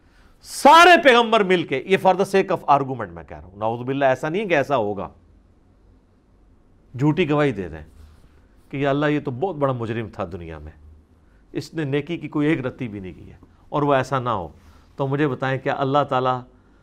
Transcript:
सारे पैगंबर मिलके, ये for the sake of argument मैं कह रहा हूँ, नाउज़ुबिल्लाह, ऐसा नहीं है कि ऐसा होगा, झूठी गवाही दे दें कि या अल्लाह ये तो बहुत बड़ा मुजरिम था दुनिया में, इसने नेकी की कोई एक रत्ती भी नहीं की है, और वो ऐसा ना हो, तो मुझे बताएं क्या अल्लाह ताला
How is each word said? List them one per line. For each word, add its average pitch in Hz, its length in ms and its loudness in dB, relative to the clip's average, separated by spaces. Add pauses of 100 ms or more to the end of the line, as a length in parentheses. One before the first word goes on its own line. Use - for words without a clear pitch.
(420)
सारे 339 580 8
पैगंबर 233 460 4
मिलके, 147 420 0
ये 190 100 2
for 190 180 4
the 175 100 0
sake 190 260 0
of - 180 -4
argument 131 400 0
मैं 82 160 -18
कह 78 120 -18
रहा 73 80 -18
हूँ, 95 140 -20
नाउज़ुबिल्लाह, 123 520 -2
ऐसा 131 180 -2
नहीं 185 120 -4
है 214 60 -6
कि 170 80 0
ऐसा 139 220 0
होगा, 101 340 -4 (1800)
झूठी 147 320 0
गवाही 147 280 0
दे 95 160 -8
दें 78 140 -16 (880)
कि 139 140 -6
या 139 40 0
अल्लाह 147 200 0
ये 147 100 0
तो 143 140 -8
बहुत 165 220 -4
बड़ा 139 180 -2
मुजरिम 113 360 -6
था 101 180 -8
दुनिया 82 320 -14
में, 76 140 -18 (800)
इसने 151 340 -8
नेकी 147 300 -4
की 151 120 -12
कोई 147 180 -2
एक 135 180 -2
रत्ती 127 220 -8
भी 101 120 -10
नहीं 92 140 -14
की - 100 -20
है, - 160 -20 (320)
और 147 120 -2
वो 143 120 2
ऐसा 131 260 0
ना 120 120 -4
हो, 87 200 -6 (440)
तो 139 100 -4
मुझे 143 200 0
बताएं 131 320 -4
क्या 135 160 -4
अल्लाह 139 300 0
ताला 127 380 -2 (400)